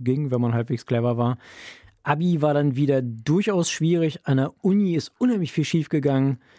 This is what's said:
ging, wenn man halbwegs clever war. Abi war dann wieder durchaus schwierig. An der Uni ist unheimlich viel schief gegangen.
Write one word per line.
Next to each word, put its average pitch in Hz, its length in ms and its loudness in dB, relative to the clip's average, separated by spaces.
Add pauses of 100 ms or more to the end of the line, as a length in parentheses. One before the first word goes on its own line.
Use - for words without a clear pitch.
ging, 131 300 -2
wenn 123 100 0
man 120 120 0
halbwegs 117 320 -4
clever 120 320 0
war. 120 200 0 (640)
Abi 156 380 0
war 151 120 2
dann 147 220 2
wieder 135 260 2
durchaus 156 720 0
schwierig. 165 560 0
An 135 100 2
der 135 240 0
Uni 196 340 2
ist - 240 -4
unheimlich 220 340 0
viel 160 120 0
schief 160 220 0
gegangen. 135 520 0 (200)